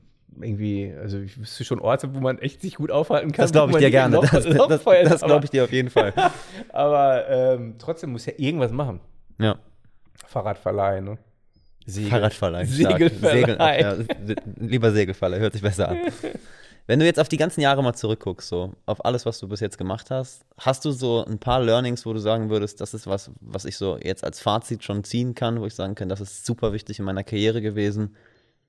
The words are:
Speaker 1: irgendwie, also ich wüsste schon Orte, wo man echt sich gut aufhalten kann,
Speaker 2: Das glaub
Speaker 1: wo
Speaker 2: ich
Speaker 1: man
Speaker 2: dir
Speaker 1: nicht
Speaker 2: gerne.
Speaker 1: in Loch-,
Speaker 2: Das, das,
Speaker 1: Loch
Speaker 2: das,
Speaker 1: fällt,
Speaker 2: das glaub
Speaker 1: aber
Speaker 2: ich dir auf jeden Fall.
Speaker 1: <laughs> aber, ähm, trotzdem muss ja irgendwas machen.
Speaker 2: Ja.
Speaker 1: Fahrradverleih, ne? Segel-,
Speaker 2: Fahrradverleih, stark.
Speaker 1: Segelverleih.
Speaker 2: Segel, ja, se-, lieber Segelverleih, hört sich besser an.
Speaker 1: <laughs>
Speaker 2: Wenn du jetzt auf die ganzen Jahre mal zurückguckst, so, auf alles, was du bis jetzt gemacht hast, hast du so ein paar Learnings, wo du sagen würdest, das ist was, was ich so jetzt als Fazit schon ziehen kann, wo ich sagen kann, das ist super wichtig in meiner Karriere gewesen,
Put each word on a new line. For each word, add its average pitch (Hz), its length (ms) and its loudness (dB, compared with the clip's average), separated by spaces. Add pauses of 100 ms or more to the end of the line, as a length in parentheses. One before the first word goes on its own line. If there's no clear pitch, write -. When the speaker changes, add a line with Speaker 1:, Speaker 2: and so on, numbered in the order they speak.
(400)
Speaker 1:
irgendwie, 101 580 -6
also 101 200 -8
ich 98 200 -12
wüsste 113 240 -12
schon 123 160 -6
Orte, 135 360 -2
wo 135 60 -8
man 131 180 -2
echt - 240 -10
sich - 140 -10
gut 147 140 -6
aufhalten 147 420 0
kann, 143 100 -2
Speaker 2:
Das 156 100 4
glaub 151 120 8
Speaker 1:
wo 135 40 4
Speaker 2:
ich 131 60 2
Speaker 1:
man 156 60 6
Speaker 2:
dir 139 80 8
Speaker 1:
nicht 113 40 4
Speaker 2:
gerne. 127 240 6
Speaker 1:
in 120 60 6
Loch-, 135 80 6
Speaker 2:
Das, 143 140 4
das, 147 120 4
Speaker 1:
Loch 269 120 6
Speaker 2:
das, 151 140 2
Speaker 1:
fällt, 180 280 8
Speaker 2:
das 165 100 4
glaub 151 120 2
Speaker 1:
aber 147 120 6
Speaker 2:
ich 139 60 -6
dir 131 140 4
auf 120 80 0
jeden 127 180 0
Fall. - 240 2 (280)
Speaker 1:
<laughs> 202 300 -16
aber, 143 560 2
ähm, 127 480 0
trotzdem 160 360 -8
muss 117 120 -10
ja - 140 -6
irgendwas 135 340 0
machen. 127 280 -6 (380)
Speaker 2:
Ja. 110 200 0 (680)
Speaker 1:
Fahrradverleih, 98 760 -4
ne? 101 160 -10 (640)
Segel-, 101 280 -6
Speaker 2:
Fahrradverleih, 101 540 0
stark. 143 320 2
Speaker 1:
Segelverleih. 151 800 4
Speaker 2:
Segel, 104 320 0 (100)
ja, 104 60 -14
se-, 107 120 -4 (200)
lieber 113 340 0
Segelverleih, 95 480 0
hört 107 140 0
sich 107 80 -8
besser 98 300 0
an. 175 120 -2
Speaker 1:
<laughs> 349 60 -4 (800)
Speaker 2:
Wenn 127 140 2
du 160 40 4
jetzt 170 160 4
auf - 80 0
die 156 80 -4
ganzen 156 240 -2
Jahre 139 220 4
mal 123 100 2
zurückguckst, 107 560 -6
so, 90 240 -4 (140)
auf - 180 -4
alles, 123 220 -2
was 113 120 -4
du 101 80 -14
bis 101 140 -10
jetzt 104 160 -6
gemacht 92 340 -8
hast, 131 360 -10 (100)
hast 135 300 -2
du 151 40 0
so 123 320 0
ein 107 160 -6
paar 127 220 0
Learnings, 120 460 0
wo 113 80 -4
du 110 40 -6
sagen 110 300 -2
würdest, 104 320 -4
das 104 140 -10
ist 110 120 -14
was, 101 240 -6 (100)
was - 260 -12
ich - 100 -10
so 95 220 -4
jetzt - 260 -8
als - 160 -8
Fazit 110 420 -4
schon 101 220 -6
ziehen 120 300 -4
kann, 117 260 -4
wo 101 60 -6
ich 110 80 -10
sagen 95 200 -8
kann, 95 140 -8
das 98 140 -6
ist - 240 -14
super 113 260 -2
wichtig - 260 -10
in 98 60 -8
meiner 98 200 -6
Karriere 110 360 -2
gewesen, 104 560 -4 (520)